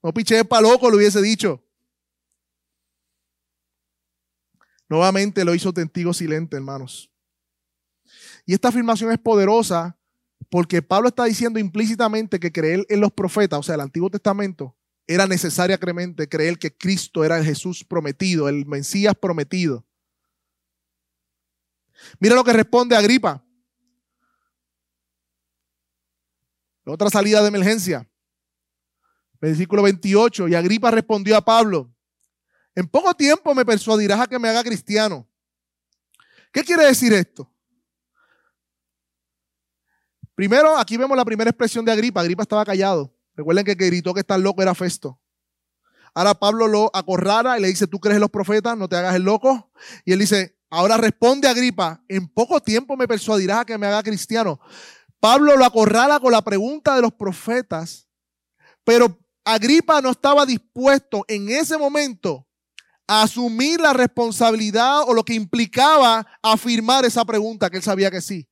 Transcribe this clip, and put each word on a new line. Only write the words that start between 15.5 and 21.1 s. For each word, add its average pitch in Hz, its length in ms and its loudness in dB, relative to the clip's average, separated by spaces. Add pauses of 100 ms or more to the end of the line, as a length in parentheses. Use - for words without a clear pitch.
creer 165 300 -4
que - 180 -10
Cristo 180 480 -4
era 165 140 0
el 156 60 -2
Jesús 160 400 -6
prometido, 160 640 -4
el 143 180 -4
Mesías 165 480 -2
prometido. 160 720 -4 (2250)